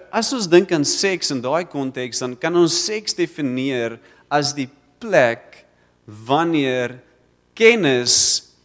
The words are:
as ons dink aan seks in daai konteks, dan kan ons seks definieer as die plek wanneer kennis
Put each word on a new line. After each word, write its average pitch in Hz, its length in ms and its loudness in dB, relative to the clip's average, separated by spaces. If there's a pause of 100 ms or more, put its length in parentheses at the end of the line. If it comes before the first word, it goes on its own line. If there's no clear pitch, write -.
(100)
as 220 220 0
ons 220 160 -4
dink 180 240 4
aan 147 120 2
seks 190 460 -2
in 135 100 -4
daai 147 240 -2
konteks, 127 540 -8
dan 123 180 -6
kan 165 200 -2
ons 170 280 4
seks 214 300 -6
definieer 131 840 -4 (280)
as 143 240 0
die 135 160 -8 (300)
plek 143 680 0 (600)
wanneer 131 760 -2 (540)
kennis 160 880 2 (220)